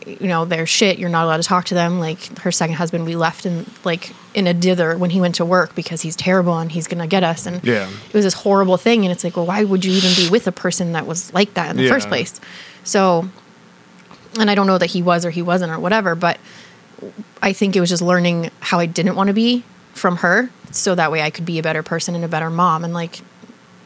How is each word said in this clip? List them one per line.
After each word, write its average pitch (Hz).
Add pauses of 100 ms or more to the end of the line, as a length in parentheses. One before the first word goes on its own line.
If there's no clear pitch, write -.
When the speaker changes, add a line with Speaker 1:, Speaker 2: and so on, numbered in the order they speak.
Speaker 1:
you -
know, 165
they're 165
shit. 196
You're 175
not 165
allowed 160
to 170
talk 180
to -
them." 175
Like, 160
her 180
second 165
husband, 170
we 165
left 165
in, 170 (200)
like, 175 (240)
in 202
a 175
dither 175
when 180
he 185
went 175
to 175
work 175
because 165
he's 160
terrible 175
and 165
he's 165
gonna 170
get 185
us. 165
And 180
Speaker 2:
Yeah. 107
Speaker 1:
it 98
was 208
this 185
horrible 196
thing. 226
And 180
it's 175
like, 175
well, 175
why 196
would 190
you 185
even 185
be 175
with 220
a 185
person 175
that 160
was 165
like 208
that 170
in -
the 127
Speaker 2:
Yeah. 131
Speaker 1:
first 220
place? - (440)
So, 185 (1080)
and 214
I 202
don't 196
know 190
that 175
he 180
was 175
or 170
he 170
wasn't 175
or 160
whatever, 185
but 170 (1040)
I 196
think 196
it 196
was 175
just 175
learning 175
how -
I 175
didn't 170
wanna 196
be 240 (320)
from 180
her, 202 (180)
so -
that 165
way 156
I 156
could 170
be 170
a 160
better 156
person 165
and 170
a 165
better 160
mom. 165
And, 170
like, 170 (640)